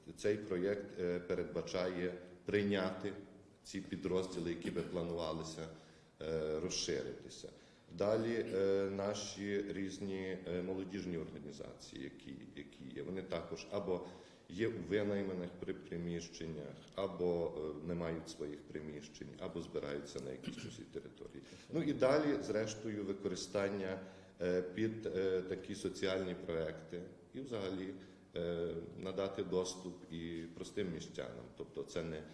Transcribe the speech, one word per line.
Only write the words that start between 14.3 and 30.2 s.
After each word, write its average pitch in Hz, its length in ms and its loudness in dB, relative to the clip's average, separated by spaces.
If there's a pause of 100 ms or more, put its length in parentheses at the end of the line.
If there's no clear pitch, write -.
є 107 200 2
у 87 220 -2
винайманих 98 600 2 (100)
при-, 92 140 -2
приміщеннях, 82 1040 -4 (180)
або, 87 640 2
е, 76 320 -2
не 87 60 2
мають 82 340 0
своїх 73 340 -6
приміщень, 76 640 -6 (100)
або 85 240 -2
збираються 71 580 -2
на 67 100 -4
якійсь - 260 -4
чужій - 360 -8
території. - 500 -8 (300)
Ну 160 100 4
і 147 100 4
далі, 139 500 6
зрештою, 107 640 0
використання, 98 960 0 (420)
е, 90 200 6
під, 110 440 0
е, 92 360 4
такі 95 320 -2
соціальні 95 600 2 (120)
проекти 80 540 0 (340)
і 127 60 -6
взагалі, 95 540 -2 (420)
е, 85 380 2 (240)
надати 95 460 0
доступ 90 680 0
і 82 300 -2 (120)